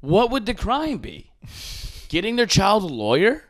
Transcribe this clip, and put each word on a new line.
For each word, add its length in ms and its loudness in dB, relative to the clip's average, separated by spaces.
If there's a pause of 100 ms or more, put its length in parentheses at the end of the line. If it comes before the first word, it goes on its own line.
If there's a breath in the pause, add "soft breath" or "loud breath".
What 300 2
would 160 -2
the 80 -2
crime 440 -2
be? 340 -14 (760 loud breath)
Getting 280 -2
their 100 4
child 380 4
a 20 -6
lawyer? 640 2